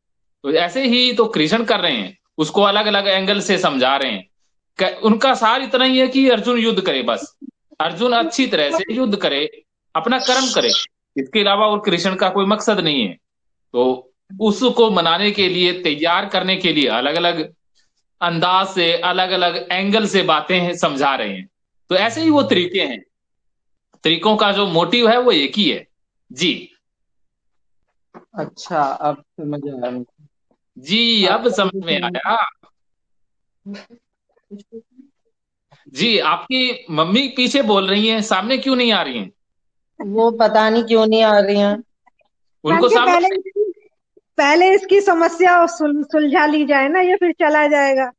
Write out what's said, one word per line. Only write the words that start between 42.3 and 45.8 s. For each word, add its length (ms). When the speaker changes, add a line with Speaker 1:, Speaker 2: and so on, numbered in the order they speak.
Speaker 1:
उनको 180
Speaker 3:
बल्कि 140
Speaker 1:
सामने 180
Speaker 3:
पहले 140
इसकी, 460
पहले 380
इसकी 260
समस्या 640
सुल-, 400